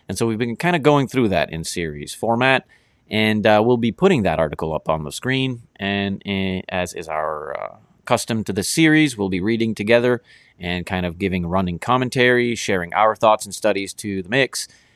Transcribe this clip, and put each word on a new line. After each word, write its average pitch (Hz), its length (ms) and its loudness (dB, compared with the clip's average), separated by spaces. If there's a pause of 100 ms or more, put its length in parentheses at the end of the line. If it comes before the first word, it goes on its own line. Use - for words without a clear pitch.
And 101 80 -6
so 120 100 0
we've 110 120 0
been 117 180 -4
kinda 175 220 0
going 143 280 4
through 123 220 2
that 85 240 0
in 80 120 -6
series 76 500 -8
format, 127 520 0 (440)
and, 107 360 2
uh, 107 160 6
we'll 123 140 4
be 117 160 0
putting 175 300 2
that 80 160 2
article 80 340 -2
up 76 160 -4
on 80 160 0
the 73 80 -10
screen. 131 520 -4 (120)
And, 98 500 -4
uh, 95 440 -2
as 90 240 -4
is 80 140 -10
our, 78 520 -6
uh, 50 160 -12 (300)
custom 113 380 0
to 101 100 -6
this 95 160 -2
series, 156 480 4
we'll 101 100 -2
be 92 140 -2
reading 113 320 0
together 117 480 2 (360)
and 90 280 -6
kind 92 180 -2
of 87 140 -4
giving 92 260 0
running 87 340 -2
commentary, 123 760 2
sharing 90 400 -4
our 107 200 4
thoughts 110 300 4
and 101 100 -12
studies 98 380 -2
to 98 300 -6
the 85 80 -10
mix, 131 360 0 (300)